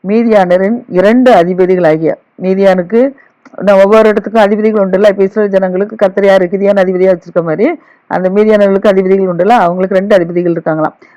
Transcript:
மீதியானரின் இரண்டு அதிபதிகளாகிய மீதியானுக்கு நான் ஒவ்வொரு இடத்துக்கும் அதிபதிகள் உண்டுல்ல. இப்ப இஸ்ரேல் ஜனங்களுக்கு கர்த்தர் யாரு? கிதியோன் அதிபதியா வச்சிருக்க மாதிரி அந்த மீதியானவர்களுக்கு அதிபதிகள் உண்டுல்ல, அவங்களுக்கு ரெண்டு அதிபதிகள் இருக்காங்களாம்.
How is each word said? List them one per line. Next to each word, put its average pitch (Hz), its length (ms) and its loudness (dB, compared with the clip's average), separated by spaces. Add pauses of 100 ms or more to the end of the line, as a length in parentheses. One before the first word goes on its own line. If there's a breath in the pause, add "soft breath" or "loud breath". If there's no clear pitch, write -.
மீதியானரின் 208 840 0
இரண்டு 233 440 2
அதிபதிகளாகிய 175 800 0 (280)
மீதியானுக்கு 190 720 0 (480 soft breath)
நான் 196 220 2
ஒவ்வொரு 214 260 4
இடத்துக்கும் 208 340 0
அதிபதிகள் 208 460 0
உண்டுல்ல. 196 180 0
இப்ப 196 160 0
இஸ்ரேல் 202 240 -2
ஜனங்களுக்கு 190 480 -4
கர்த்தர் 202 300 -2
யாரு? 190 260 2
கிதியோன் 196 320 0
அதிபதியா 185 300 0
வச்சிருக்க 170 300 -6
மாதிரி 196 360 -4 (280 soft breath)
அந்த 180 220 -4
மீதியானவர்களுக்கு 202 580 2
அதிபதிகள் 190 480 0
உண்டுல்ல, 180 140 0
அவங்களுக்கு 185 480 0
ரெண்டு 202 180 0
அதிபதிகள் 175 360 -2
இருக்காங்களாம். 156 420 -4 (240 soft breath)